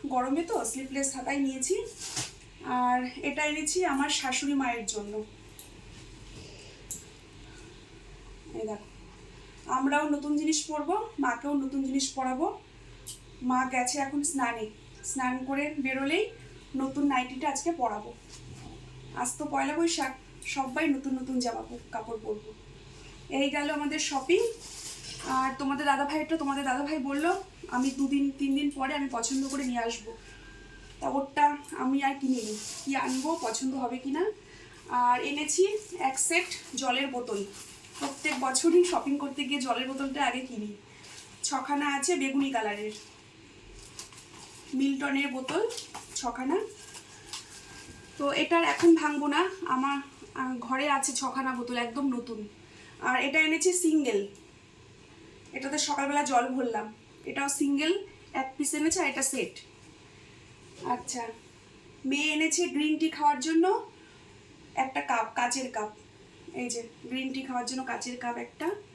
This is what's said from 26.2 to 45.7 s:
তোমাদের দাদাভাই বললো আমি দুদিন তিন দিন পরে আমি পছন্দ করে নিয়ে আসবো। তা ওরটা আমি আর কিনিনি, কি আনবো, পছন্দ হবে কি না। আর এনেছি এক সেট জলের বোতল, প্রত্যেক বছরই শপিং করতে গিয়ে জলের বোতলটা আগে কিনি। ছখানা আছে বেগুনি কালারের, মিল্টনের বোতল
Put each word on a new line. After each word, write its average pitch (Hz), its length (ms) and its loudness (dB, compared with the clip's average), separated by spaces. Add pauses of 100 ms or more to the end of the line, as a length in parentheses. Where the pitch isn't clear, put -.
তোমাদের 277 260 0
দাদাভাই 285 300 0 (100)
বললো 302 220 2 (440)
আমি 262 140 4 (100)
দুদিন 277 240 4 (160)
তিন 269 180 2
দিন 294 100 2 (100)
পরে 269 220 0
আমি 277 80 0 (100)
পছন্দ 269 340 0
করে 269 180 -2
নিয়ে 240 200 0
আসবো। 226 220 -6 (880)
তা - 60 -6 (100)
ওরটা 294 300 4 (380)
আমি 269 140 4 (100)
আর 269 140 2
কিনিনি, 233 340 2 (280)
কি 269 80 -2 (140)
আনবো, 262 240 0 (160)
পছন্দ 262 280 0 (100)
হবে 247 200 -2
কি 269 140 -2
না। 349 60 4 (800)
আর 247 140 6 (120)
এনেছি 302 340 2 (460)
এক 262 60 -2 (120)
সেট 349 200 2 (340)
জলের 262 320 0
বোতল, 220 260 -2 (600)
প্রত্যেক 277 360 -2 (100)
বছরই 330 460 6
শপিং 277 220 2 (100)
করতে 277 240 -4
গিয়ে 269 180 0
জলের 254 240 0
বোতলটা 269 400 -2
আগে 254 200 -2
কিনি। 208 200 -6 (760)
ছখানা 285 380 0 (120)
আছে 269 140 2 (100)
বেগুনি 269 340 2
কালারের, 214 380 -2 (1800)
মিল্টনের 277 580 2
বোতল 277 260 0 (580)